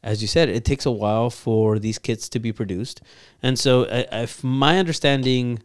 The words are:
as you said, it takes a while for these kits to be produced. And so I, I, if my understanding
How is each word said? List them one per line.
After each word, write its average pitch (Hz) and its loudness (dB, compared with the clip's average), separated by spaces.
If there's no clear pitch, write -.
as 107 -2
you 104 -4
said, 156 2
it 110 -2
takes 139 0
a 135 2
while 110 0
for 110 2
these 107 -4
kits - -6
to 127 -4
be 113 -4
produced. 101 -6
And 127 0
so 127 4
I, 120 -2
I, 113 -4
if - -10
my 139 4
understanding 131 0